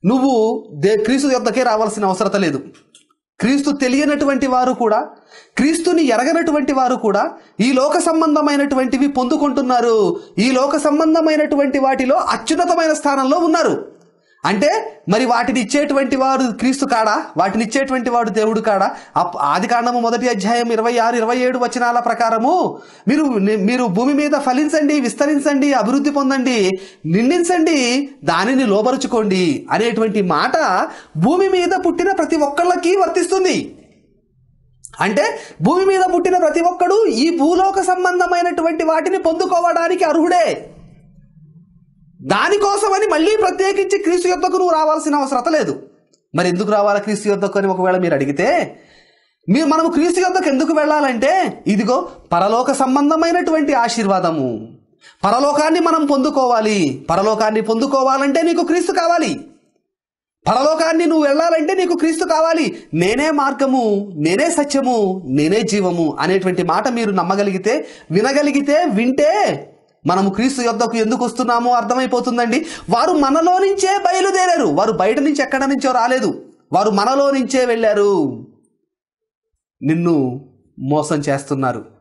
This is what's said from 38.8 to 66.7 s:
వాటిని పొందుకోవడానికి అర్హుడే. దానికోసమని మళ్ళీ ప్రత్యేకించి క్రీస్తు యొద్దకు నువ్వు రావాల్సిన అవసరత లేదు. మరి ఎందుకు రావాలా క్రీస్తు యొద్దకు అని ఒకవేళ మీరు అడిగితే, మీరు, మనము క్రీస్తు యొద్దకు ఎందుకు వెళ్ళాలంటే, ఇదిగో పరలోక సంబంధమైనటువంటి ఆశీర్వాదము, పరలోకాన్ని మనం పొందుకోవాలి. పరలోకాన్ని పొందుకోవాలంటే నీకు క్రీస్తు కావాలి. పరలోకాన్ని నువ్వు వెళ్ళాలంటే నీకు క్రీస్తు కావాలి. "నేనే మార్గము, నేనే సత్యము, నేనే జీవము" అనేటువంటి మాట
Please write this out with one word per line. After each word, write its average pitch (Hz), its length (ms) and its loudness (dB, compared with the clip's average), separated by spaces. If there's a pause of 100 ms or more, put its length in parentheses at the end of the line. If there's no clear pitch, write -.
వాటిని 320 360 0
పొందుకోవడానికి 339 840 0
అర్హుడే. 320 680 0 (1500)
దానికోసమని 403 840 0
మళ్ళీ 349 300 0
ప్రత్యేకించి 381 600 0
క్రీస్తు 359 280 0
యొద్దకు 359 240 0
నువ్వు 359 180 0
రావాల్సిన 311 460 0
అవసరత 277 340 -2
లేదు. 254 340 -2 (520)
మరి 175 140 0
ఎందుకు 185 220 -2
రావాలా 202 280 2
క్రీస్తు 208 300 -4
యొద్దకు 196 300 -2
అని 190 80 0
ఒకవేళ 185 300 0
మీరు 175 160 0
అడిగితే, 147 640 -2 (720)
మీరు, 277 160 2
మనము 320 240 2
క్రీస్తు 339 300 2
యొద్దకు 359 300 0
ఎందుకు 311 240 0
వెళ్ళాలంటే, 294 920 0
ఇదిగో 247 420 0 (240)
పరలోక 220 380 2
సంబంధమైనటువంటి 311 1040 2
ఆశీర్వాదము, 170 1040 -2 (460)
పరలోకాన్ని 294 560 2
మనం 320 260 0
పొందుకోవాలి. 240 1040 0
పరలోకాన్ని 214 520 0
పొందుకోవాలంటే 269 800 0
నీకు 339 220 0
క్రీస్తు 339 280 0
కావాలి. 339 540 0 (1000)
పరలోకాన్ని 320 580 2
నువ్వు 311 220 2
వెళ్ళాలంటే 320 460 0
నీకు 359 200 0
క్రీస్తు 320 320 -2
కావాలి. 330 580 0 (100)
"నేనే 226 380 0
మార్గము, 262 840 0
నేనే 185 340 0
సత్యము, 247 760 0
నేనే 151 360 0
జీవము" 175 580 -2
అనేటువంటి 180 440 0
మాట 175 240 0